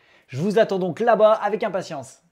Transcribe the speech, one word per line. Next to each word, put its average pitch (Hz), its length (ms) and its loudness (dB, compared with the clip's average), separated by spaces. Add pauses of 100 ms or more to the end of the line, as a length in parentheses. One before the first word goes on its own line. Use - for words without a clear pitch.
(280)
Je 131 140 -8
vous 196 180 0
attends 208 180 0
donc 180 220 -4
là-bas 214 320 4
avec 208 320 -2
impatience. 170 580 -8 (100)